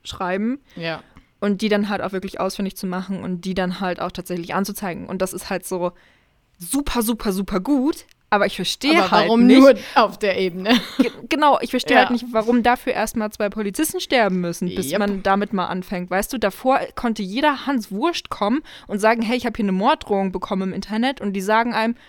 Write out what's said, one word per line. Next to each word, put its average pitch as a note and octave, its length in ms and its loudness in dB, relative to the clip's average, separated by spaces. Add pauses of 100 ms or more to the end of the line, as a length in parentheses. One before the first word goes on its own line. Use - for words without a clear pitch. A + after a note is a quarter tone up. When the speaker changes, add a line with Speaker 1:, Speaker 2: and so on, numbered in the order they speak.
Speaker 1:
schreiben. G3+ 560 -4 (160)
Speaker 2:
Ja. E3 260 -8 (380)
Speaker 1:
Und G3+ 220 0
die A3 60 0
dann G#3 220 2
halt G3+ 120 -4
auch F#3 120 -6
wirklich F#3+ 260 -6
ausfindig F#3+ 380 -4
zu G3 100 -8
machen F#3 340 -6
und F3+ 220 -6
die F#3 100 -4
dann F#3 280 -2
halt F3+ 180 -4
auch F3+ 120 -6
tatsächlich F3 440 -8
anzuzeigen. G3 520 -6
Und F#3+ 140 -4
das F#3 120 -2
ist - 160 -10
halt F#3 160 -6
so F3 260 -4 (640)
super, B3 440 -2
super, A3 320 -2
super G3+ 260 -4
gut, C#4 460 -2 (240)
aber G3+ 160 2
ich G3+ 100 -2
verstehe C4 360 -2 (100)
Speaker 2:
Aber F3+ 100 2
Speaker 1:
halt F3 160 4
Speaker 2:
warum A#3 180 6
Speaker 1:
nicht C4 140 10
Speaker 2:
nur C4+ 160 12 (200)
auf A3 220 4
der F#3+ 220 0
Ebene? F#3 320 0 (160)
<laughs> - 120 -4
Speaker 1:
Ge-, B3 120 2 (160)
genau, C#4 320 4
ich - 120 -6
verstehe B3+ 260 2
Speaker 2:
Ja. B3 60 8
Speaker 1:
halt - 80 0
nicht, A#3+ 200 -4
warum A3+ 320 2
dafür B3 300 2
erstmal A3 400 -2
zwei G#3 160 -2
Polizisten A3 500 -4
sterben G3+ 400 2
müssen, F3 340 -4
bis D#3+ 180 -4
Speaker 2:
Jep. G3 80 0
Speaker 1:
man G3+ 220 -2
damit G3+ 300 2
mal F#3 140 -2
anfängt. F3+ 440 -6
Weißt F#3+ 220 -2
du, C4+ 60 -4
davor C4+ 420 0 (160)
konnte A3+ 280 -2
jeder B3+ 440 0
Hans B3+ 240 -2
Wurst D4 380 -2
kommen A3+ 320 -2 (260)
und G3 120 -4
sagen, A3+ 220 2
"Hey, A#3 140 -2
ich B3 100 -2
hab A3+ 120 -6
hier G#3 80 -2
eine F#3+ 80 0
Morddrohung G3 580 0
bekommen F#3+ 380 -4
im F3+ 40 -6
Internet." G#3+ 460 -4
Und G3 140 -4
die G3 80 -4
sagen A3 320 0
einem, A3+ 220 0 (140)